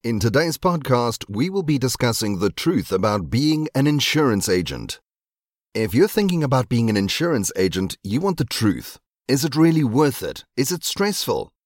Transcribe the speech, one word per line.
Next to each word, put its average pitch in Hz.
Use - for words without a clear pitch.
In 117
today's 123
podcast, 127
we 117
will 190
be 147
discussing 113
the 101
truth -
about 95
being 156
an 139
insurance 139
agent. 73
If 104
you're 180
thinking 180
about 131
being 117
an 104
insurance 107
agent, 95
you 110
want 190
the 143
truth. -
Is 131
it 135
really 160
worth 131
it? 71
Is 135
it 170
stressful? 185